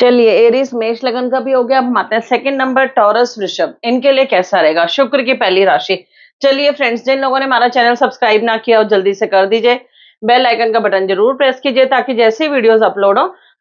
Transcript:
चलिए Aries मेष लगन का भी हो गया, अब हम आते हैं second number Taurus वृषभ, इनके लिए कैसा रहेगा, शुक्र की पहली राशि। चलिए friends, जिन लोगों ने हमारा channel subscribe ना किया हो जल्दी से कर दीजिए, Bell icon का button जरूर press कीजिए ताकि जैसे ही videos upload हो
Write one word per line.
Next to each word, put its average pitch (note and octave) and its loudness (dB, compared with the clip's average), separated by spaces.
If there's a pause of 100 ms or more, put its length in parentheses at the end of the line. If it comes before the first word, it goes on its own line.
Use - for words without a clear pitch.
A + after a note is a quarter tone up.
चलिए A#3+ 4
Aries A#3 2
मेष A3+ -6
लगन B3+ -4
का C4 -2
भी C4 -6
हो B3+ 0
गया, C4 0
अब B3+ 0
हम A#3+ -2
आते F#3+ -4
हैं A3+ -2
second C4 -4
number C4 0
Taurus A#3 0
वृषभ, F3+ -6 (100)
इनके B3+ 0
लिए C4+ 2
कैसा A#3 0
रहेगा, D#3+ 2
शुक्र C4+ 0
की B3 -2
पहली G3 0
राशि। F3 -2 (380)
चलिए C#4 0
friends, B3 -2
जिन C4+ 0
लोगों C4+ -2
ने C4+ -4
हमारा B3 0
channel A#3+ 0
subscribe A#3 0
ना A3+ 0
किया A3+ 2
हो A3 4
जल्दी G3 0
से G3+ -4
कर F#3+ 2
दीजिए, A3+ 0 (440)
Bell B3 2
icon A#3 0
का A3+ 0
button F#3+ -2
जरूर G3+ 0
press C4 -2
कीजिए C4 0
ताकि C4 -2
जैसे A3 0
ही D4+ -2
videos A3+ 2
upload G3 2
हो F4+ -2 (260)